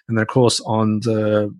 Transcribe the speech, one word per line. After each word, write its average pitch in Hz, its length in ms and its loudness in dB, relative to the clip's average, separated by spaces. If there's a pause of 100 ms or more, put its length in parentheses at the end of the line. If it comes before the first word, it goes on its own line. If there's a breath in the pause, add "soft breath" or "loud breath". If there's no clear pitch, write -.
And 113 100 -2
then, 107 60 2
of 107 60 -4
course, 123 320 2
on 110 400 0
the 107 580 0